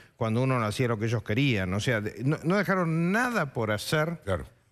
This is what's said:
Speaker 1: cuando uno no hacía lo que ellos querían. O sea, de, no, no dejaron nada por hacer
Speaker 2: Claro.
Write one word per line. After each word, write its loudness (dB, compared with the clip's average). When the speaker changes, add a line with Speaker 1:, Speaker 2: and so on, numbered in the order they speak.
Speaker 1:
cuando 0
uno 2
no 0
hacía 0
lo 0
que -2
ellos 0
querían. 2
O 0
sea, 0
de, -8
no, 2
no 2
dejaron 0
nada 0
por -2
hacer 0
Speaker 2:
Claro. -2